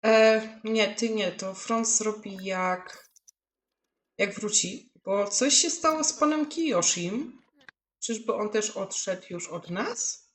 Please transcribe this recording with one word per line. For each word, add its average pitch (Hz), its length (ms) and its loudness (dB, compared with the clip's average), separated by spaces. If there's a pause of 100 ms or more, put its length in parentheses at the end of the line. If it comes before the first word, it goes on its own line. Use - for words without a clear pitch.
e, 220 580 6
nie, 214 320 2
ty 233 140 0
nie, 208 220 0
to 190 220 -8
Franz 226 480 0
robi 214 400 -6
jak, 185 680 -4 (1080)
jak 196 180 -2
wróci. - 560 -2 (140)
Bo 202 220 0
coś 269 260 2
się - 160 4
stało 311 340 0
z - 100 0
panem 302 320 2
Kiyoshim. 233 960 -2 (580)
Czyżby 226 340 -4
on 208 160 -2
też 208 200 0
odszedł 190 600 -6
już 175 180 -8
od 165 220 -10
nas? 233 640 -6